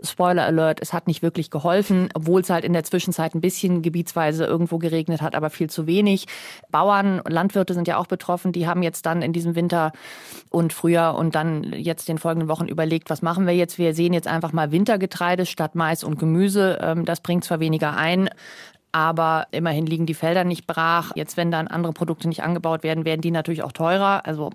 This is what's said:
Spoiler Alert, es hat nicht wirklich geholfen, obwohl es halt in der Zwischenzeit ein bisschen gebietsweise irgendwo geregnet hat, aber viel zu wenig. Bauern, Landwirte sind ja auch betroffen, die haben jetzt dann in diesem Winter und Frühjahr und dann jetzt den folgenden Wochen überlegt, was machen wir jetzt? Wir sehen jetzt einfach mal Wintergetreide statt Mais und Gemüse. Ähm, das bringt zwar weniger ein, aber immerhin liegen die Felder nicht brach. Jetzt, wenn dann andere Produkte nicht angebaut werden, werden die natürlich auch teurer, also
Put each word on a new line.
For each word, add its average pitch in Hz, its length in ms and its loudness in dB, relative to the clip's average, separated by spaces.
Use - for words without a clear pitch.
Spoiler 180 440 2
Alert, 160 360 2
es - 120 -10
hat 170 140 -4
nicht 165 140 -2
wirklich 165 300 -2
geholfen, 180 600 2
obwohl 170 260 2
es 180 100 0
halt 170 140 2
in - 80 0
der 170 140 0
Zwischenzeit 175 500 -2
ein 165 60 -4
bisschen 180 400 0
gebietsweise 170 240 -2
irgendwo 170 320 0
geregnet 160 460 -2
hat, 151 100 -4
aber 151 160 0
viel 160 180 -4
zu 156 200 -6
wenig. 196 400 2
Bauern, 196 580 2
Landwirte 180 460 0
sind 175 140 0
ja 170 100 0
auch 180 80 -2
betroffen, 180 460 -2
die 170 160 0
haben 175 160 2
jetzt - 240 -2
dann 165 160 0
in 165 100 0
diesem 170 220 -2
Winter 170 380 2
und 170 220 2
Frühjahr 165 440 2
und 160 160 0
dann 156 400 -2
jetzt 160 340 -6
den 160 120 -2
folgenden 165 280 -2
Wochen 160 200 -2
überlegt, 160 420 -2
was 156 140 -4
machen 170 240 0
wir 175 80 4
jetzt? 175 240 0
Wir 165 160 2
sehen 175 180 2
jetzt 165 140 -2
einfach 165 260 -2
mal 156 180 0
Wintergetreide 180 760 2
statt - 260 -4
Mais 165 300 0
und 151 160 -4
Gemüse. 185 640 2
Ähm, 165 220 0
das 165 140 -2
bringt 175 260 -2
zwar 165 140 -2
weniger 156 380 0
ein, 180 320 2
aber 160 580 2
immerhin 160 380 0
liegen 165 180 0
die 160 80 0
Felder 170 300 2
nicht 175 240 -4
brach. 165 480 0
Jetzt, 156 200 -6
wenn 170 140 0
dann 165 180 0
andere 165 240 -2
Produkte 165 360 -4
nicht 160 160 -4
angebaut 165 400 -2
werden, 160 220 0
werden 160 160 0
die 170 100 0
natürlich 160 320 -2
auch 139 80 -6
teurer, 196 560 2
also 151 280 -4